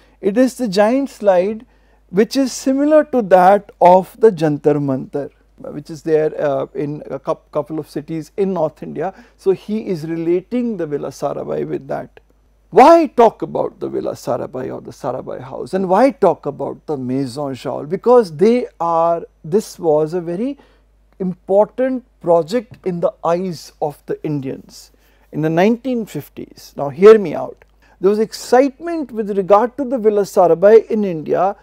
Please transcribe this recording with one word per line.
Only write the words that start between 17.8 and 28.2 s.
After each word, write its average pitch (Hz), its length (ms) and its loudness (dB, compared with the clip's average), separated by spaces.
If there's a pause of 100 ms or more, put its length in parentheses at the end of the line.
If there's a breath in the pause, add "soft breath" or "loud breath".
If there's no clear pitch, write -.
Because 196 480 2
they 233 320 2 (100)
are, 170 460 0 (180)
this 180 340 -4
was 156 380 0
a 180 60 -4
very 185 360 -6 (600 soft breath)
important 208 880 -2 (160)
project 170 640 -2
in 175 140 -4
the 170 120 -2 (120)
eyes 175 480 -4 (100)
of 151 240 -8
the - 160 -8
Indians - 680 -10 (400)
in 147 100 -6
the 160 80 -2
nineteen 226 560 0
fifties. - 680 -16
Now 143 140 -8
hear 196 280 10
me 175 160 -4
out. 127 300 -10 (360 soft breath)
There 180 80 2
was 208 120 2